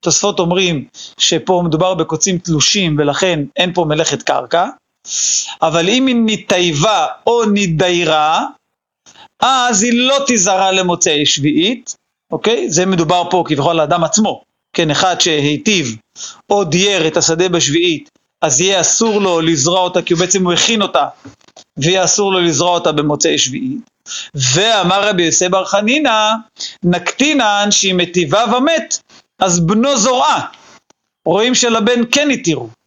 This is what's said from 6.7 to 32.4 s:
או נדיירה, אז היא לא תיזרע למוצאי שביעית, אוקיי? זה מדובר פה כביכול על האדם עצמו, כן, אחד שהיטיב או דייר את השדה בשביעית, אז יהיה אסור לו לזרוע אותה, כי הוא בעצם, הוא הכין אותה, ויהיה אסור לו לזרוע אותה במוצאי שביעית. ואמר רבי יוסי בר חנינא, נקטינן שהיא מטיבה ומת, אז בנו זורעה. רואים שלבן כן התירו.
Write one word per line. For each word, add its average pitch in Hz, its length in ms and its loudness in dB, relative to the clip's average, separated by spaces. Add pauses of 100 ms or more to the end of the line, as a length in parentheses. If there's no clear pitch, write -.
או 233 180 2
נדיירה, 175 1000 0 (960)
אז 247 420 2
היא 240 100 2 (160)
לא 277 180 2
תיזרע 190 460 2
למוצאי 175 540 0
שביעית, 156 680 -2 (360)
אוקיי? 214 380 -2
זה 175 160 0
מדובר 175 440 0
פה 180 160 0
כביכול 147 240 0
על 165 100 0
האדם 151 240 0
עצמו, 180 380 -2 (300)
כן, 165 180 0
אחד 175 300 0
שהיטיב 147 760 0 (540)
או 202 140 2
דייר 180 420 0
את 156 100 0
השדה 165 320 0
בשביעית, 165 640 0 (320)
אז 156 180 0
יהיה 190 200 0
אסור 214 400 0
לו 180 200 0
לזרוע 165 400 0
אותה, 180 220 0
כי 175 120 -2
הוא 165 60 -2
בעצם, 185 240 0
הוא 175 80 0
הכין 208 300 0
אותה, 156 240 0 (680)
ויהיה 180 280 0
אסור 196 280 0
לו 185 80 2
לזרוע 170 340 0
אותה 170 180 0
במוצאי 147 460 0
שביעית. 131 520 -4 (440)
ואמר 185 760 2
רבי 190 140 0
יוסי 165 260 0
בר 185 160 0
חנינא, 220 680 0 (520)
נקטינן 208 880 0
שהיא 190 240 0
מטיבה 175 500 0 (120)
ומת, 320 420 0 (400)
אז 175 220 2
בנו 220 360 2
זורעה. 247 500 0 (800)
רואים 208 300 2
שלבן 233 460 0 (100)
כן 285 200 2
התירו. 147 380 -2 (180)